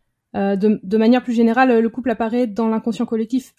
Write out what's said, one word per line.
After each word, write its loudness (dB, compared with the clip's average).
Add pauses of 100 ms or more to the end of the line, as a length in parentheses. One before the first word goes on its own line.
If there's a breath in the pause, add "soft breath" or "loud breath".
(360)
Euh, -2
de, 2
de -2
manière 4
plus -4
générale, 2
le 0
couple -6
apparaît -2
dans -4
l'inconscient -4
collectif -6